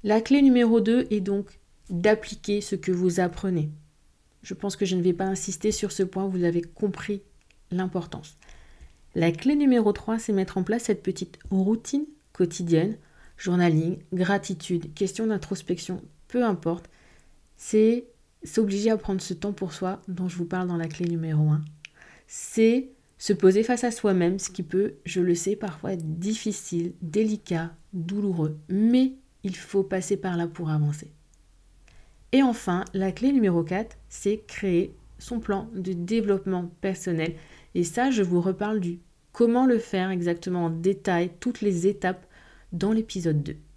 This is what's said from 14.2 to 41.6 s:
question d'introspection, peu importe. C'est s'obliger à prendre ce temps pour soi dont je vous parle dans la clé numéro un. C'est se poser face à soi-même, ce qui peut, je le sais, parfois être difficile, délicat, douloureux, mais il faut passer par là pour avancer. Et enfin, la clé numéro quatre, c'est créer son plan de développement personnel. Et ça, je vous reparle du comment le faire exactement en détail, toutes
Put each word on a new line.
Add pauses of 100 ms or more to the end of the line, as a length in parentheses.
question
d'introspection, (260)
peu
importe. (680)
C'est (380)
s'obliger
à
prendre
ce
temps
pour
soi
dont
je
vous
parle
dans
la
clé
numéro
un. (680)
C'est (280)
se
poser
face
à
soi-même,
ce
qui
peut, (120)
je
le
sais,
parfois
être
difficile,
délicat, (200)
douloureux, (120)
mais (300)
il
faut
passer
par
là
pour
avancer. (1200)
Et
enfin,
la
clé
numéro
quatre, (120)
c'est
créer (240)
son
plan
de
développement (120)
personnel. (400)
Et
ça,
je
vous
reparle
du (320)
comment
le
faire
exactement
en
détail,
toutes